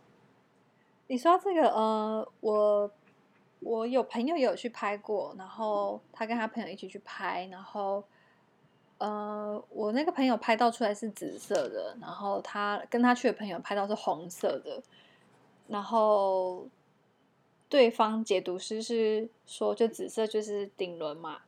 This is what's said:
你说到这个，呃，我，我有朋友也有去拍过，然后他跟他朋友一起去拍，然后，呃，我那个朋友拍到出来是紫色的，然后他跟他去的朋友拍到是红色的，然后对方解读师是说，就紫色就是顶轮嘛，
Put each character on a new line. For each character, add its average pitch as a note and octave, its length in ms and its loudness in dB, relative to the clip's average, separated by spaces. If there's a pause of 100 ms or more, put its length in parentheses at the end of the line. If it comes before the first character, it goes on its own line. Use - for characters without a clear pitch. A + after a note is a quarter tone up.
(1080)
你 C4 100 -2
说 D#4+ 160 6
到 F#4 100 4
这 F#4+ 120 0
个， D4+ 160 6
呃， A3 580 0 (120)
我， G#3 500 4 (680)
我 A3+ 260 -2
有 B3 160 2
朋 A#3 240 -2
友 E4+ 100 0
也 C#4 80 2
有 G3+ 100 4
去 - 140 -6
拍 G#3 300 -4
过， G3+ 400 -4
然 F#3+ 100 -14
后 G#3 500 -2 (140)
他 A3+ 140 -6
跟 A#3 100 -2
他 A3 100 -2
朋 A#3 160 -6
友 F#3 60 -8
一 F#3 80 -12
起 F#3+ 100 -12
去 F#3+ 160 -12
拍， F#3 480 -6
然 F#3 120 -16
后， G3 420 -4 (920)
呃， G#3 720 -6
我 G#3+ 220 -2
那 C4+ 120 2
个 F4 80 0
朋 C#4 100 0
友 B3+ 140 4
拍 A3 180 2
到 A#3 160 4
出 A#3 140 -2
来 G#3 100 2
是 A3 140 -8
紫 F3 300 -10
色 - 160 -4 (160)
的， G2 280 -6
然 - 120 -14
后 G3 320 -4
他 G3+ 480 -4
跟 A#3 120 2
他 B3 120 8
去 B3 140 2
的 G#3 40 2
朋 G#3+ 140 -6
友 F3 140 -6
拍 - 140 -4
到 G3+ 120 0
是 G#3 80 -2
红 F3+ 340 -2
色 F3 300 -2
的， - 240 -10 (840)
然 G#3 140 -4
后 G3 840 4 (1000)
对 B3+ 220 8
方 A3 340 2
解 F#3 160 2
读 F#3 180 -4
师 A3 220 -6
是 A3 480 0 (180)
说， G#3 280 -2
就 A3+ 140 4
紫 G3 200 -8
色 A3 180 0
就 G#3+ 140 0
是 G#3 260 -4 (100)
顶 F3 220 -6
轮 D#3 180 -4
嘛， D#3+ 320 -10